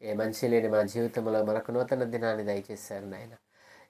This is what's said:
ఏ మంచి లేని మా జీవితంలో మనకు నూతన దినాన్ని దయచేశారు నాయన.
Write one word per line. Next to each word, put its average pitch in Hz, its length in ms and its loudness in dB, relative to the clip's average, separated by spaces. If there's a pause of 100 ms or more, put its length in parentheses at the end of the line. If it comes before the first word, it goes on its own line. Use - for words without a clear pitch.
ఏ 107 120 -4
మంచి 110 340 0
లేని 113 200 4
మా 107 140 6
జీవితంలో 110 640 0
మనకు 107 280 0
నూతన 123 320 0
దినాన్ని 113 400 -2
దయచేశారు 101 600 -6
నాయన. 101 260 -12 (580)